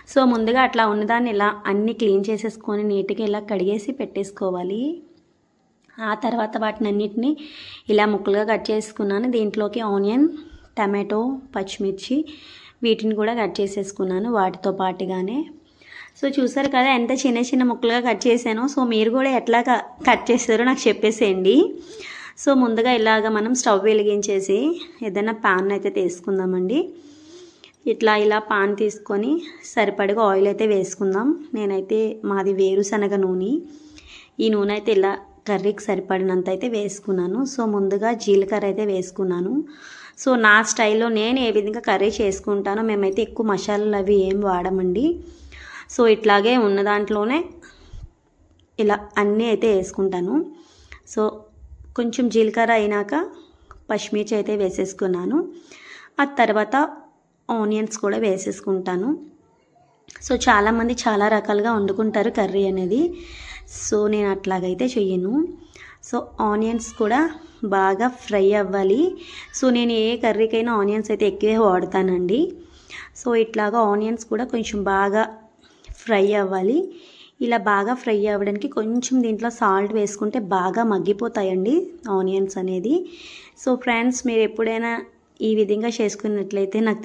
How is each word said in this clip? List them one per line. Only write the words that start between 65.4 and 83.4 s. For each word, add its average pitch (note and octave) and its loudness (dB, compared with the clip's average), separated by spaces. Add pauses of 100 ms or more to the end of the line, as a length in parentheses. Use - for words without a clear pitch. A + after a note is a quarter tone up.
So, A#3+ -4 (320)
ఆనియన్స్ A3 -2 (100)
కూడా A3+ 2 (560)
బాగా F#3+ 2 (180)
ఫ్రై G3+ 2 (160)
అవ్వాలి. G3 2 (580)
So, - 0 (120)
నేను A#3+ 2 (100)
ఏ A3 0 (120)
కర్రీకైనా A3+ 2
ఆనియన్స్ G#3 0
అయితే G#3 0
ఎక్కువే G#3+ 0
వాడతానండి. F#3 2 (800)
So, B3+ -4 (160)
ఇట్లాగా A3 0 (140)
ఆనియన్స్ A3 -2
కూడా A3 -2
కొంచెం A3 -4 (100)
బాగా G3 2 (800)
ఫ్రై G3 2 (160)
అవ్వాలి. F#3+ 0 (680)
ఇలా A#3 0 (120)
బాగా G3+ 0
ఫ్రై G#3+ 0 (140)
అవ్వడానికి G3+ -2
కొంచెం A#3 -2 (100)
దీంట్లో A3 -2 (100)
సాల్ట్ G3+ 2
వేసుకుంటే G#3 -2 (140)
బాగా F#3 0 (100)
మగ్గిపోతాయండి G3 0 (440)
ఆనియన్స్ F#3+ -2
అనేది. F#3 -2 (680)